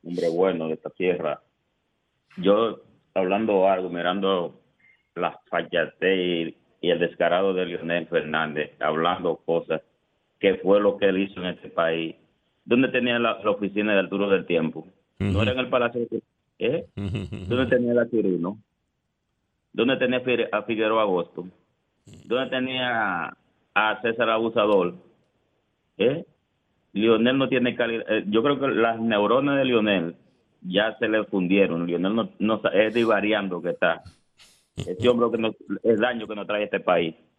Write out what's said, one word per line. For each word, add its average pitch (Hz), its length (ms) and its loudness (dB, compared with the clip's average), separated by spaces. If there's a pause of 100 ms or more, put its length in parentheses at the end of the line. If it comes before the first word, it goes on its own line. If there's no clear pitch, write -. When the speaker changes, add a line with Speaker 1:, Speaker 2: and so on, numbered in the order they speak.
Speaker 1:
hombre 85 260 -2
bueno 85 380 0
de 80 80 -4
esta - 160 -14
tierra. 80 500 -2 (960)
Yo, 107 440 2 (340)
hablando 95 520 2
algo, 92 220 0
mirando 90 720 -2 (540)
la 85 240 -4 (100)
fachate 85 680 0
y, 85 420 -2 (220)
y 87 120 0
el 80 80 2
descarado 87 560 0
de 90 100 -2
Leonel 85 400 -4
Fernández, 78 760 -4
hablando 82 580 0
cosas, 82 440 -2 (580)
que 95 180 2
fue 98 220 4
lo 101 180 2
que 101 80 0
él 95 120 2
hizo 95 220 -4
en 90 80 -6
este - 220 -10
país. 82 460 -2 (480)
¿Dónde 123 260 2
tenía 120 280 0
la, 117 260 0
la 107 60 2
oficina 104 440 0
de 98 60 6
Arturo 98 300 0
del 95 160 2
Tiempo? 80 400 -2 (320)
¿No 98 140 -2
Speaker 2:
Ujú. 92 100 2
Speaker 1:
era 120 120 0
en 127 60 -4
el 123 100 -4
Palacio 120 420 0
de, 107 100 -4 (380)
eh? 139 260 -2 (100)
Speaker 2:
Ujú. 101 400 -6 (120)
Speaker 1:
¿Dónde 123 280 2
tenía 120 200 2
la 120 100 2
Quirino? 98 540 -2 (1120)
¿Dónde 127 240 0
tenía 127 220 0
Fire-, 123 320 -2
a 107 100 -2
Figueroa 110 400 0
Agosto? 90 460 -2 (760)
¿Dónde 127 260 -2
tenía 123 840 -4 (380)
a 107 300 0
César 113 260 0
Abusador? 107 640 2 (1040)
¿Eh? 139 260 0 (680)
Lionel 113 440 2
no 135 100 2
tiene 123 280 0
calidad. 117 340 -4
Eh, 107 180 0
yo 110 140 2
creo 127 180 0
que 135 100 0
las 113 300 2
neuronas 117 580 2
de 135 80 2
Lionel 104 500 2 (460)
ya 101 360 -2
se 113 100 -2
le 107 180 0
fundieron. 90 600 2
Lionel 87 300 -2
no, 110 140 -2 (100)
no 107 220 0
sa-, - 80 0
es 107 220 2
divariando 104 720 0
que 87 100 -4
está. 85 300 0 (760)
Ese 92 320 -4
hombre 117 220 2
que 113 80 -2
nos, 113 180 -2 (280)
el 110 140 4
daño 117 300 -2
que 110 60 -10
nos 101 140 -8
trae 104 140 -2
a 104 40 -2
este 101 140 -4
país. 87 340 0 (260)